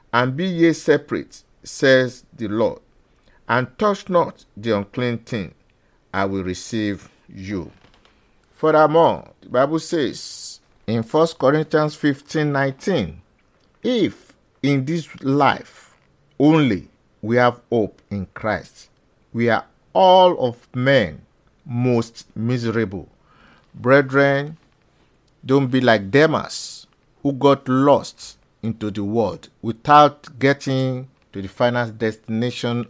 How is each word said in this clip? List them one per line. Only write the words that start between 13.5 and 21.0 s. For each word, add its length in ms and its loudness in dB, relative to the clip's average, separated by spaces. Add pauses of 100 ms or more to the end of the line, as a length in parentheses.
"If 500 -4 (280)
in 240 0
this 220 -6 (140)
life 760 -2 (440)
only 500 2 (320)
we 160 -2
have 240 2 (100)
hope 380 -2
in 240 -6
Christ, 560 -8 (420)
we 180 -2
are 160 0 (280)
all 520 6
of 300 -6
men 460 0 (440)